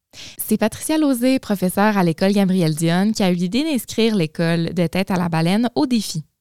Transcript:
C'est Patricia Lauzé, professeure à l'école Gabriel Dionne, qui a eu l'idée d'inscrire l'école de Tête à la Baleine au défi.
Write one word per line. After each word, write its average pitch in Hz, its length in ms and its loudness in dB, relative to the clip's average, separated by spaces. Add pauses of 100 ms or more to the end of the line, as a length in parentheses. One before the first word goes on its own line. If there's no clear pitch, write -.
(380)
C'est - 180 -2
Patricia 262 400 -2
Lauzé, 262 420 2
professeure 202 600 0
à 185 40 4
l'école 175 300 2
Gabriel 185 420 2
Dionne, 175 380 0
qui 214 100 -2
a 180 80 2
eu 180 40 2
l'idée 185 280 -2
d'inscrire 226 540 0
l'école 165 560 -2
de 170 140 0
Tête 185 240 -4
à 185 60 0
la 180 120 0
Baleine 175 460 0
au 302 100 0
défi. 226 400 -2 (160)